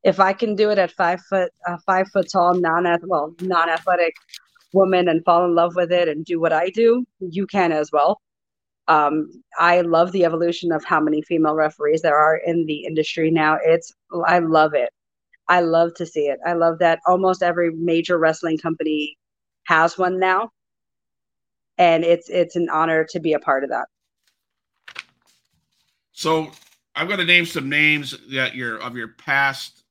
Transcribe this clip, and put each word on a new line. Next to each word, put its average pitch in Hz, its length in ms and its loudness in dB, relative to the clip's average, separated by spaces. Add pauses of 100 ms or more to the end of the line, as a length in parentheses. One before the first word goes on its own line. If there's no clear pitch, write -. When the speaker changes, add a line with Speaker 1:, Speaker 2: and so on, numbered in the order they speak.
Speaker 1:
If 185 160 0
I 196 140 4
can 214 220 -4
do 214 160 2
it 202 80 0
at 175 140 0
five 180 360 -2
foot, 185 220 -2 (160)
a 175 180 -8
five 190 260 0
foot 185 200 -2
tall, 180 240 2
non-ath-, 170 480 0
well, 165 360 -4
non-athletic 170 760 0 (580)
woman 185 340 4
and 165 160 0
fall 175 220 4
in 175 80 0
love 170 220 2
with 175 160 0
it 175 160 2
and 156 180 -6
do 170 140 -4
what 160 140 0
I 175 180 0
do, 233 340 2 (140)
you 185 260 -6
can 175 260 0
as 151 200 -2
well. 151 280 0 (680)
Um, 151 420 0 (280)
I 175 240 4
love 170 300 2
the 185 140 2
evolution 170 460 -2
of 156 120 -2
how 165 160 0
many 151 220 0
female 156 340 0
referees 156 460 0
there 151 160 2
are 156 180 4
in 170 300 -2
the 147 180 -6
industry 160 480 -2
now. 156 320 2
It's, 165 300 0 (320)
I 175 140 2
love 160 340 2
it. 127 160 -2 (580)
I 180 140 4
love 170 340 0
to 175 100 -8
see 151 220 -4
it. 135 180 -4
I 175 80 -2
love 165 260 0
that 165 280 2
almost 185 340 2
every 175 320 0
major 165 440 -2
wrestling 160 400 0
company 156 600 -6 (480)
has 165 320 0
one 185 220 -2
now. 185 300 0 (1300)
And 165 260 4
it's, 170 240 0
it's 175 300 -2
an 170 120 -2
honor 160 420 0
to 175 80 -8
be 156 140 -2
a 156 60 -2
part 135 240 0
of 139 60 -8
that. - 160 -4 (2250)
Speaker 2:
So 160 400 -2 (440)
I'm 156 120 -6
gonna 190 160 -4
name 175 220 4
some 147 240 -8
names 147 480 0 (140)
that 131 240 -4
your, 120 260 -8
of 120 160 -12
your 110 120 -12
past - 800 -4